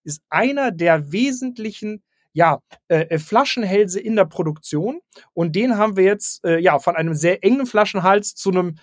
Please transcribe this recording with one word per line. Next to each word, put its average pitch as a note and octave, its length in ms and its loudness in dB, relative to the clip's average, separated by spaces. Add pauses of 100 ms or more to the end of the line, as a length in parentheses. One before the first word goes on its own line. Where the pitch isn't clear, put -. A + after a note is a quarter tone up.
ist D3+ 240 -12
einer B3+ 420 0
der D#3+ 400 0
wesentlichen, A3+ 920 -6 (280)
ja, D#3+ 280 2 (260)
äh, D#3+ 220 2
äh, D#3+ 100 -2
Flaschenhälse G3+ 800 0
in A3 160 -4
der G3 120 4
Produktion. D#3+ 720 -6 (320)
Und E3+ 240 -4
den A#3 220 0
haben G#3 180 0
wir F#3+ 80 4
jetzt, - 400 -2
äh, E3 160 2
ja, E3+ 180 4
von F3 160 0
einem D#3+ 200 -2
sehr E3+ 280 0
engen B3+ 240 2
Flaschenhals G3+ 720 2
zu - 140 -2
einem, F3+ 320 -2